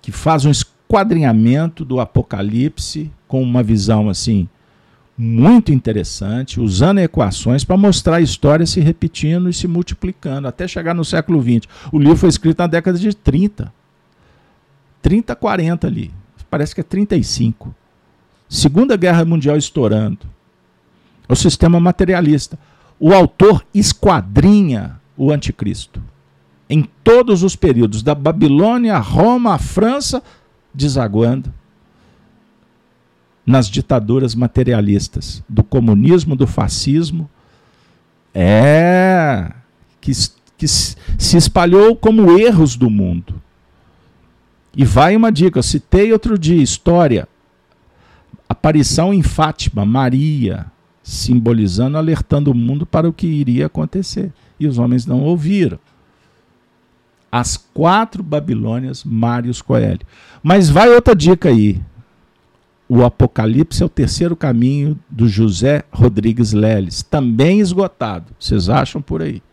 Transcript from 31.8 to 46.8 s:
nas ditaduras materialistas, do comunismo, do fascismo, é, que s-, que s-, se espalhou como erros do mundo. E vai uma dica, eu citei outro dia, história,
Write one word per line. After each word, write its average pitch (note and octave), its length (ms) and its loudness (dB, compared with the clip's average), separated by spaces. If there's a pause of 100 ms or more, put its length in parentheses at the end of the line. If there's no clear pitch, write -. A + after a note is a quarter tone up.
nas B2 240 2
ditaduras A#2+ 640 -2
materialistas, A2+ 1120 -2
do - 160 0
comunismo, C3+ 720 2
do B2+ 120 0
fascismo, D3+ 840 -4 (1040)
é, D3 1160 2 (500)
que - 80 -6
s-, - 220 -6 (260)
que D#3+ 80 -8
s-, - 320 -4 (180)
se - 220 2
espalhou F#3 580 4
como G#3 440 4
erros D#3+ 360 4
do B2 140 2
mundo. F2+ 500 -2 (1400)
E C3+ 80 0
vai D3+ 320 2
uma A3+ 160 2
dica, E3 280 0
eu A#2+ 40 -2
citei G3 480 0
outro A3 260 0
dia, D#3+ 240 2
história, C#3+ 680 0 (1200)